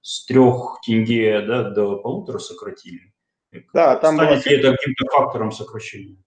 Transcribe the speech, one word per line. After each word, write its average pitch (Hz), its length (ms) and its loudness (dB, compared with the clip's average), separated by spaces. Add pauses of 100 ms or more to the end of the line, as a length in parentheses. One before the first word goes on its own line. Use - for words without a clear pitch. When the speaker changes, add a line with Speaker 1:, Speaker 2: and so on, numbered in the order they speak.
Speaker 1:
с - 240 -14
трех 123 560 2
тенге, 110 600 0
да, 113 280 -4
до 101 280 -2
полутора 165 420 -8
сократили. - 720 -18 (600)
Speaker 2:
Да, 156 240 4
там 156 180 2
Speaker 1:
Станет 151 280 4
Speaker 2:
было 147 80 0
Speaker 1:
ли 139 80 4
это 135 120 4
каким-то - 400 -4
фактором 113 400 -2
сокращения? - 760 -16